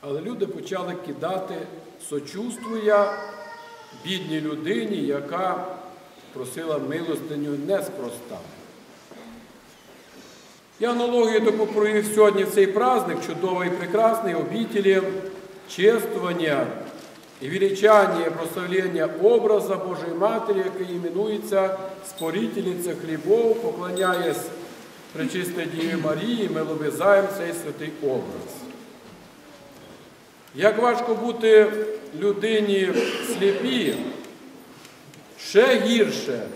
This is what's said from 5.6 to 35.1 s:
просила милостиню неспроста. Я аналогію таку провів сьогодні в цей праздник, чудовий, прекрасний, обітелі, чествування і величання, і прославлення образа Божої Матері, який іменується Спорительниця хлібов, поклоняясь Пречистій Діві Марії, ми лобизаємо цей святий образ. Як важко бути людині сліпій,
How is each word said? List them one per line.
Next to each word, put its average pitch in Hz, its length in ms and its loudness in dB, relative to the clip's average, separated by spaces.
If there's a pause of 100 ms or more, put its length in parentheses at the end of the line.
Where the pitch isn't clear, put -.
просила 151 440 -6
милостиню 147 760 -4 (160)
неспроста. 139 720 -6 (2500)
Я 226 120 0
аналогію 240 500 4
таку 220 260 2
провів 214 380 2 (100)
сьогодні 202 280 6
в 185 80 -2
цей 196 160 6
праздник, 208 500 2 (100)
чудовий, 175 420 -2
прекрасний, 180 680 2
обітелі, 190 680 2 (680)
чествування 175 1000 2 (760)
і 135 80 -8
величання, 196 800 4
і - 20 0
прославлення 170 800 -2 (140)
образа 208 520 4
Божої 170 440 -6
Матері, 208 380 0
який 180 380 -4
іменується 190 840 -2 (320)
Спорительниця 175 840 -4
хлібов, 190 680 0
поклоняясь 180 840 -2 (680)
Пречистій 170 640 -4
Діві 165 200 -2 (100)
Марії, 190 480 -2
ми 160 80 -2
лобизаємо 156 680 2 (100)
цей 170 160 -4
святий 151 380 -8 (120)
образ. 127 500 -4 (2000)
Як 208 220 4
важко 226 380 2
бути 220 520 6 (520)
людині 202 680 2 (380)
сліпій, 202 680 0 (1400)